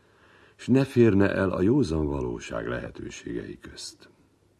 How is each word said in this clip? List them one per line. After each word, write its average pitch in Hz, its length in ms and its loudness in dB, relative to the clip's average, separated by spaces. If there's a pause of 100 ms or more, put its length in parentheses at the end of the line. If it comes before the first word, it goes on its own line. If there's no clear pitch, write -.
(560)
s - 120 -12
ne 131 160 4
férne 101 480 4
el 95 180 0
a 90 120 -2
józan 82 460 2
valóság 58 600 -6
lehetőségei 57 920 -10
közt. - 500 -18 (500)